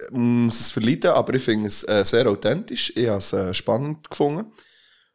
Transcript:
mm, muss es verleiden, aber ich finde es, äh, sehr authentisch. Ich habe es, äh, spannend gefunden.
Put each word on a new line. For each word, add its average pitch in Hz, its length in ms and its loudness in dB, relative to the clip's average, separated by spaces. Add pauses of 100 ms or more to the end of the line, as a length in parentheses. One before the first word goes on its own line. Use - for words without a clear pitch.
(120)
mm, 120 340 2
muss 113 140 2
es - 120 4
verleiden, 147 400 0
aber 123 240 2
ich 131 80 0
finde 107 240 0
es, - 200 -4
äh, 104 160 2
sehr 117 240 4
authentisch. 120 680 -2
Ich 123 120 0
habe 101 120 0
es, - 120 -2
äh, 95 220 -2
spannend 143 560 -4
gefunden. 156 420 -2 (640)